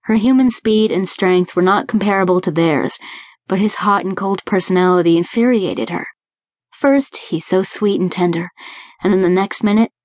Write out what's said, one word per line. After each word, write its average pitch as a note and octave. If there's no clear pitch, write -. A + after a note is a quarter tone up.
Her A3
human B3+
speed G#3+
and F#3
strength F3+
were F3+
not -
comparable F#3+
to E3
theirs, D#3
but F#3+
his G#3
hot G3+
and F#3+
cold G3
personality F3+
infuriated G3+
her. F3
First, C#4
he's -
so F#3
sweet G3+
and F3+
tender, F3
and G3
then F#3+
the F3+
next -
minute G#3+